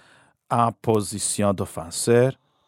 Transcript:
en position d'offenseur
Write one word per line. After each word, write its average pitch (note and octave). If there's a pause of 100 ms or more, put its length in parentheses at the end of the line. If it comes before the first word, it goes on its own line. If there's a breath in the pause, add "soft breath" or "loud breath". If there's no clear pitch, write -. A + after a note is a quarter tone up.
(500 soft breath)
en A#2+
position G#2
d'offenseur G#2 (340)